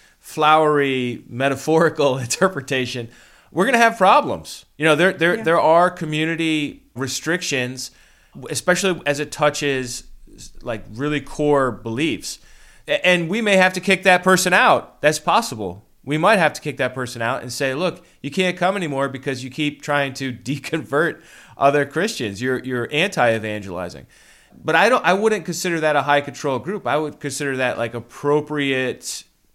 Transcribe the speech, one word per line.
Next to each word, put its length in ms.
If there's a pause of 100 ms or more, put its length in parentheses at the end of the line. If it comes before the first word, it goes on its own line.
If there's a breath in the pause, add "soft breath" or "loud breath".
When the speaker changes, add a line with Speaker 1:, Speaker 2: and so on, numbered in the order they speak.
(180 soft breath)
Speaker 1:
flowery, 1120
metaphorical 880
<laughs> 80
interpretation," 840 (420 loud breath)
we're 160
gonna 120
have 200
problems. 640 (140)
You 60
know, 120
there, 160
there, 260
Speaker 2:
Yeah. 40
Speaker 1:
there 180
are 300
community 960 (100)
restrictions, 960 (580 soft breath)
especially 580
as 140
it 120
touches, 720 (580)
like, 300
really 280
core 520
beliefs. 640 (500 soft breath)
A-, 180
and 220
we 140
may 140
have 180
to 60
kick 240
that 180
person 300
out. 500
That's 160
possible. 680 (180)
We 140
might 220
have 160
to 80
kick 160
that 160
person 260
out 220
and 100
say, 220
"Look, 300 (180 soft breath)
you 80
can't 260
come 200
anymore 340
because 340
you 60
keep 320
trying 320
to 180
<laughs> 160
deconvert 720 (380 loud breath)
other 260
Christians. 560
You're, 240
you're 260
anti-evangelizing." 1160 (580 soft breath)
But 100
I 140
don't, 160
I 80
wouldn't 320
consider 360
that 160
a 60
high 200
control 360
group. 280
I 100
would 240
consider 380
that, 200
like, 160
appropriate, 1300 (300)